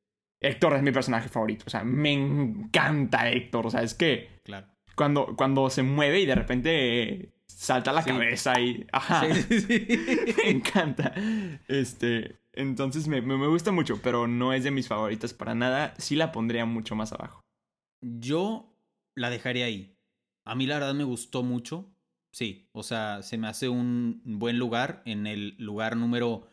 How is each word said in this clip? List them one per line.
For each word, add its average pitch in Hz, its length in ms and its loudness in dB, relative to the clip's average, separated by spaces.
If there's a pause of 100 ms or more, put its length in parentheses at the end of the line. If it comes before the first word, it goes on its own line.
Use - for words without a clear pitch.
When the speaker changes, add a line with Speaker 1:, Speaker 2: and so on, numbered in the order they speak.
(420)
Speaker 1:
Héctor 143 320 4
es 135 80 4
mi 139 100 4
personaje 123 360 0
favorito, 110 380 -2
o - 40 -10
sea, 104 140 -4
me 147 300 2
encanta 135 1160 0
Héctor, 117 360 -2
o 110 40 -2
sea, 110 120 -2
es 113 100 -2
que - 500 -2
Speaker 2:
Claro. 98 240 -16 (300)
Speaker 1:
cuando, 143 400 2
cuando 135 320 4
se 131 140 0
mueve 147 380 4
y 185 60 4
de 131 80 2
repente, 123 680 2
eh, 101 300 -6 (140)
salta 131 460 0
la 160 100 2
Speaker 2:
Sí. 156 80 -2
Speaker 1:
cabeza 120 480 2
y, 123 320 0
ajá. 160 440 2
Speaker 2:
Sí, 180 80 2
sí, 226 180 2
sí. 214 280 2
Speaker 1:
<laughs> 254 500 2
Me 427 120 4
encanta. 147 600 2 (560)
Este, 120 680 -2 (160)
entonces 139 520 -2
me, 143 140 0
me, 135 160 0
me 139 120 2
gusta 165 220 4
mucho, 123 320 2
pero 120 240 2
no 123 280 2
es 131 100 0
de 143 60 0
mis 131 180 -2
favoritas 110 460 -2
para 113 200 -6
nada. 127 440 0
Sí - 180 -2
la 160 160 2
pondría 117 320 0
mucho 113 300 -4
más 107 180 -4
abajo. - 300 -12 (580)
Speaker 2:
Yo 139 720 -4 (400)
la 120 140 -2
dejaría 123 380 -2
ahí. 98 280 -6 (520)
A 110 80 -8
mí 131 120 0
la 147 120 0
verdad 139 160 -2
me 143 100 -2
gustó 123 380 -4
mucho. 123 500 -4 (400)
Sí, - 400 -8
o 107 100 -10
sea, 107 400 -4
se 117 140 -8
me 110 120 -2
hace 127 200 -4
un 120 560 -2
buen 117 340 -2
lugar 120 460 -2
en 104 220 -6
el 104 320 -6
lugar 110 380 -4
número 117 560 0